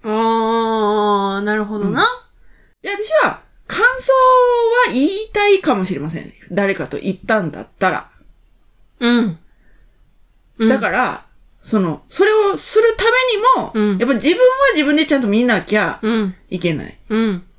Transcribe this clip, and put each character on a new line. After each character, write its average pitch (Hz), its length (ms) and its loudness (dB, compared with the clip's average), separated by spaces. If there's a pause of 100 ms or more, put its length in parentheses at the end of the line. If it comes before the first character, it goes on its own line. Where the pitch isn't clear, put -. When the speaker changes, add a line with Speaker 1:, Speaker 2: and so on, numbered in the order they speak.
Speaker 1:
あ 226 40 -8
ー、 214 1300 0
な 208 140 -2
る 214 80 -2
ほ 208 160 -8
ど 202 100 -2
な。 262 120 0
Speaker 2:
う - 40 4
ん。 - 20 2 (720)
で、 - 80 -10
私 415 220 -6 (140)
は、 - 160 -6 (260)
感 - 180 -2 (140)
想 523 120 -2 (760)
は - 60 -4
言 262 120 2
い 403 260 -4
た 415 160 0
い 392 140 4
か 277 140 0
も 190 100 -2
し 185 80 -6
れ - 80 -6
ま 151 80 -8
せ 160 100 -10
ん。 - 140 -18 (180)
誰 196 240 -2
か 139 120 -8
と - 100 -10
行 185 200 -6
っ - 80 -20
た 214 140 0
ん 170 120 -6
だ 92 100 -14
っ - 60 -16 (120)
た 185 120 0
ら。 - 200 -8 (880)
Speaker 1:
う 240 220 2
ん。 175 180 -4 (1160)
う 226 80 0
ん。 - 20 6
Speaker 2:
だ 262 120 2
か 196 100 -2
ら、 247 360 -4 (360)
そ - 180 -2
の、 165 300 -4
そ - 160 0
れ 427 80 2
を 403 240 2
す - 240 0
る 453 160 4
た 403 80 -2
め 453 60 4 (520)
に - 0 -
も、 - 100 -10
Speaker 1:
う 214 80 0 (140)
ん。 185 40 -4
Speaker 2:
や 233 60 0
っ 247 40 -4
ぱ 269 60 2
自 220 120 -2
分 359 80 2
は 480 60 0 (320)
自 302 100 0
分 294 140 2
で 311 80 2
ち 294 80 0
ゃ 277 60 2
ん - 20 -2
と 220 80 -2
見 220 160 2
な 214 160 0
き 208 160 -2
ゃ 180 240 -2
Speaker 1:
う 220 100 -2
ん。 208 240 -2 (140)
Speaker 2:
い 175 100 -6
け 165 140 -2
な 117 160 -8
い。 - 180 -20
Speaker 1:
う 214 100 -2
ん。 208 280 -2 (120)